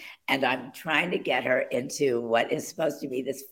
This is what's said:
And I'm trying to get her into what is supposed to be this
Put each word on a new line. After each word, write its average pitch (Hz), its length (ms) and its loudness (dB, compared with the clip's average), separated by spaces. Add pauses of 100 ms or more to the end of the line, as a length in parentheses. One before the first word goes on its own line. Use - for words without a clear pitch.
(280)
And 135 180 2
I'm 127 260 0
trying 160 400 0
to - 80 0
get 127 260 0
her 127 160 4
into 127 600 0
what 117 300 2
is 147 160 -2
supposed 151 340 -2
to 139 60 -4
be 131 140 -4
this 131 300 -4